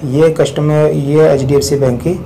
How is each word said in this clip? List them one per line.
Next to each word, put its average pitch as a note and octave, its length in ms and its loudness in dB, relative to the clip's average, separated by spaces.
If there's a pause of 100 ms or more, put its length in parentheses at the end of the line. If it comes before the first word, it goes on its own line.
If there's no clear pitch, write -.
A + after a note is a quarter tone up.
(120)
ये D#3+ 200 4
कस्टमर, D3+ 600 0
ये D3+ 360 2
एचडीएफ़सी C#3 480 0
बैंक B2+ 240 0
की F3+ 260 -4